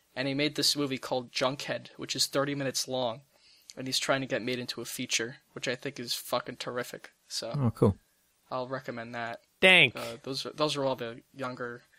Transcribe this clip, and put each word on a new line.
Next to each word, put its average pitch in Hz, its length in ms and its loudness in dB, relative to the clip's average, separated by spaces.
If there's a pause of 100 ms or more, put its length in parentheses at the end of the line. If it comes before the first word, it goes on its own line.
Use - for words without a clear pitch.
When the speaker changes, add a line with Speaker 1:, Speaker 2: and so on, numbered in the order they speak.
(160)
Speaker 1:
and 131 120 -2
he 135 60 -2
made 147 220 0
this - 220 2
movie 135 200 0
called 123 360 -4
Junkhead, 131 640 -2
which - 180 -6
is 127 100 2
thirty 143 300 0
minutes 135 320 -2
long, 127 340 -2 (560)
and 131 80 -8
he's 131 140 0
trying 135 220 2
to 131 60 -4
get 123 140 0
made 123 160 -2
into 120 240 -8
a 117 40 -6
feature, 123 520 -4 (160)
which - 140 -6
I 123 80 0
think 131 240 -8
is 120 160 -6
fucking - 420 -4
terrific. - 540 -8 (160)
So 117 280 -6
Speaker 2:
Oh, 131 140 4
cool. - 260 4 (540)
Speaker 1:
I'll 127 180 -4
recommend 120 460 -8
that. 117 280 -8 (200)
Speaker 3:
Dank. 180 340 10
Speaker 1:
Uh, 117 280 -8
those 135 240 -6
are, - 60 -6
those 151 220 0
are 139 80 -2
all 131 120 2
the 117 260 -10 (140)
younger 127 480 -8 (160)